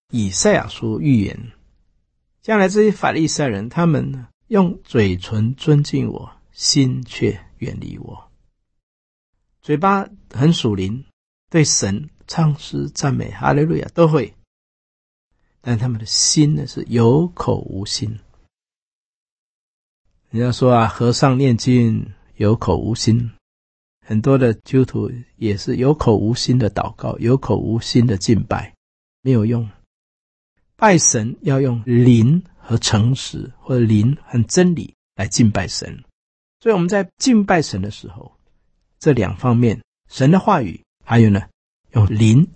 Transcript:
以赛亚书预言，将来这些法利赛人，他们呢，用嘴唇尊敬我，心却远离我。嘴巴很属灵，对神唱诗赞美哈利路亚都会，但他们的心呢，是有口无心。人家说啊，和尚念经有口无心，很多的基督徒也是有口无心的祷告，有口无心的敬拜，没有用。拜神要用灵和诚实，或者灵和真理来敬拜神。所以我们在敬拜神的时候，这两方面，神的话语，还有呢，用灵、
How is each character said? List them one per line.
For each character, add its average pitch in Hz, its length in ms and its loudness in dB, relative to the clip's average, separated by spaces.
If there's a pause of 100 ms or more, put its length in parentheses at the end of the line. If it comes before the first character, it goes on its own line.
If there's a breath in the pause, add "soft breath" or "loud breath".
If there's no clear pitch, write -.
(100)
以 107 180 -2
赛 208 260 0
亚 143 120 -2
书 110 340 -6
预 135 220 2
言， - 300 -8 (880)
将 220 160 0
来 190 100 4
这 208 140 2
些 214 80 4
法 147 220 -2
利 156 160 0
赛 147 180 -2
人， 107 220 -4
他 170 180 0
们 135 240 0
呢， 131 180 -14 (200)
用 185 340 0
嘴 98 340 0
唇 110 380 -4
尊 147 300 2
敬 127 260 -4
我， - 200 -12 (200)
心 131 540 -2
却 110 360 -4 (180)
远 95 220 -10
离 87 180 -14
我。 - 320 -20 (1300)
嘴 151 160 -2
巴 196 280 0 (240)
很 143 220 2
属 113 220 0
灵， 98 280 -6 (460)
对 160 160 2
神 - 460 -4 (160)
唱 156 320 0
诗 143 320 -8
赞 139 240 -4
美 117 160 -6
哈 135 240 -2
利 143 80 2
路 160 140 -2
亚 - 180 -6
都 170 120 4
会， 156 280 0 (1300)
但 117 160 -2
他 123 100 -2
们 117 100 -4
的 110 60 -12
心 151 500 0
呢， 143 120 -4
是 - 200 -10
有 117 420 2
口 107 320 -4
无 98 260 -10
心。 110 340 -8 (2000)
人 117 160 -4
家 123 80 0
说 127 180 2
啊， 117 160 4
和 117 260 -2
尚 131 260 2
念 131 180 2
经 110 560 2 (220)
有 107 200 2
口 90 220 -2
无 101 180 -4
心， 117 380 0 (720)
很 107 160 -2
多 135 160 2
的 123 160 2
基 - 240 -4
督 131 80 4
徒 110 260 -6 (260)
也 104 200 -4
是 123 200 -6
有 135 180 2
口 117 200 2
无 107 200 0
心 127 240 0
的 107 120 0
祷 - 240 -6
告， - 220 -8
有 120 220 0
口 104 180 -2
无 110 240 -4
心 123 260 2
的 101 120 0
敬 101 260 0
拜， - 300 -8 (480)
没 131 80 -2
有 110 160 2
用。 117 240 -4 (1080)
拜 202 220 4
神 120 420 -2
要 135 180 0
用 123 280 -2
灵 123 580 4 (140)
和 - 180 -4
诚 113 380 0
实， - 440 -12
或 127 200 -4
者 120 40 4
灵 110 320 2 (120)
和 120 160 -2
真 180 320 2
理 - 200 -10 (200)
来 101 120 -6
敬 - 240 2
拜 95 160 -2
神。 - 380 -12 (560)
所 226 100 0
以 214 40 4
我 190 40 0
们 170 80 0
在 196 300 -2
敬 220 300 2
拜 175 160 2
神 101 180 -6
的 101 100 -8
时 - 180 -18
候， - 280 -20 (640)
这 156 140 2
两 98 240 -2
方 120 200 0
面， 120 260 0 (260)
神 135 220 2
的 185 100 4
话 180 220 0
语， 87 200 -10 (220)
还 117 160 2
有 110 100 6
呢， 98 120 0 (500)
用 107 160 4
灵、 110 480 4